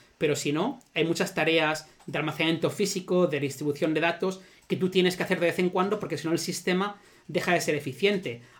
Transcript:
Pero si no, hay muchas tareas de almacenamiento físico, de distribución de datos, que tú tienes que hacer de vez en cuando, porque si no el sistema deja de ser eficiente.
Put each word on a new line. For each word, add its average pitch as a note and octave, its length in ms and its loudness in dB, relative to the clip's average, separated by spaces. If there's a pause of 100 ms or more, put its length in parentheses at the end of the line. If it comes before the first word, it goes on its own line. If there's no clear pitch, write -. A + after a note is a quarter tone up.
(180)
Pero D3 200 2
si D3 160 -2
no, E3+ 280 -2 (140)
hay D#3+ 100 2
muchas E3+ 300 -2
tareas D#3 540 2 (180)
de D3 120 -6
almacenamiento D#3 520 0
físico, F#3 560 0
de C#3+ 140 0
distribución D3 540 -2
de D#3 60 0
datos, F3 400 -2 (260)
que F#3 100 -2
tú F#3 120 0
tienes F3+ 280 2
que F3+ 80 -4
hacer F3+ 160 -2
de F3 60 4
vez E3 120 0
en F3+ 120 2
cuando, F#3+ 280 0
porque D3+ 180 -6
si D#3+ 120 -4
no D#3+ 40 0
el E3+ 60 2
sistema F#3 580 -2 (300)
deja F3 260 0
de E3 80 4
ser D#3 140 0
eficiente. D3 680 -2 (180)